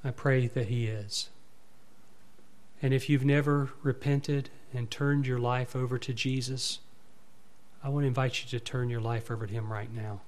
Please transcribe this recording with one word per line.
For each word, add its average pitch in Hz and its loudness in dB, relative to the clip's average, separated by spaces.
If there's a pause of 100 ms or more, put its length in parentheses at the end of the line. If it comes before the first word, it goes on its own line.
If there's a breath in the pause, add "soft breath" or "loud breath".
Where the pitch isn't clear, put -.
I 131 0
pray 131 4
that 113 0
He 120 2
is. 104 -4 (1500)
And 135 6
if 131 4
you've 139 6
never 143 6 (120)
repented 139 2 (240)
and 120 -2
turned 143 4
your 127 2
life 120 2
over 127 0
to 127 -4
Jesus, 127 -2 (1000)
I 139 -4
want 143 2
to 139 6
invite 131 2
you - -4
to 117 -4
turn 123 -2
your 117 0
life 117 -2
over 110 -2
to 98 -6
Him 110 -4
right 107 -4
now. 107 -6